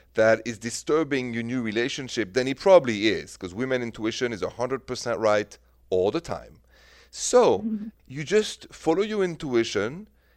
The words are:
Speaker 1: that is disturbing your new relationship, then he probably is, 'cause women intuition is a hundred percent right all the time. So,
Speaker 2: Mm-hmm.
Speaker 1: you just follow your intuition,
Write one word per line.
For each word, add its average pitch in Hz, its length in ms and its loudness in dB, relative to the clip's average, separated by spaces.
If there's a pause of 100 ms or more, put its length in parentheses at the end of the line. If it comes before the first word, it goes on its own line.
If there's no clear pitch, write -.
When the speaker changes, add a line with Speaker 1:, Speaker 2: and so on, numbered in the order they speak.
(140)
Speaker 1:
that 110 320 4
is 117 140 -8
disturbing 131 720 -2
your 117 100 -6
new 123 180 -6
relationship, 113 720 -4
then 127 120 0
he 135 80 -2
probably 127 540 4
is, 82 300 -2
'cause 90 180 -10
women 127 260 -4
intuition 113 520 -4
is 90 80 -10
a 87 80 -4
hundred 123 360 -6
percent 120 340 -6
right 107 380 2 (320)
all 92 220 2
the 165 80 -4
time. 80 380 -10 (520)
So, 226 500 4
Speaker 2:
Mm-hmm. 214 280 -6 (200)
Speaker 1:
you 143 180 -10
just 208 480 0
follow 170 280 0
your 214 220 -2
intuition, 131 840 -2 (300)